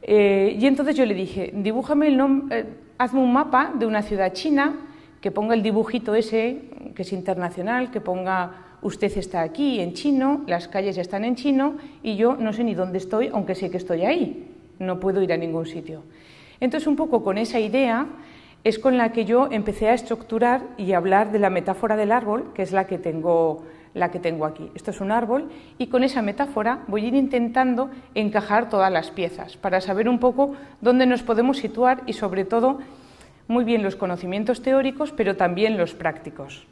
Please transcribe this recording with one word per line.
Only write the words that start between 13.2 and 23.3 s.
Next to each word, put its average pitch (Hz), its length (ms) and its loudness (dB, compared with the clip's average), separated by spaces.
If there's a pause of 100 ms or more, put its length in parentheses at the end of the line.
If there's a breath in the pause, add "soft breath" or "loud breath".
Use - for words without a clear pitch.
aunque 190 260 -2
sé 185 160 -4
que 185 80 -4
estoy 175 260 -2
ahí, - 460 -2 (280)
no 185 200 -4
puedo 190 220 0
ir 175 120 2
a 165 40 2
ningún 165 300 -4
sitio". 160 380 -12 (600 loud breath)
Entonces, 294 220 0
un 294 100 2
poco 311 260 0
con 196 140 0
esa 226 240 -2
idea 233 460 0 (580 loud breath)
es 220 140 2
con 254 180 4
la 233 160 2
que 226 140 0
yo 247 240 4
empecé 214 400 0
a - 20 8
estructurar 240 680 0 (160)
y 190 160 0
hablar 190 360 4
de 214 80 0
la 202 120 4
metáfora 190 440 0
del 208 160 0
árbol, 233 440 0
que 196 80 -4
es 180 100 -4
la 190 140 2
que 190 100 -4
tengo, 165 680 0 (280 loud breath)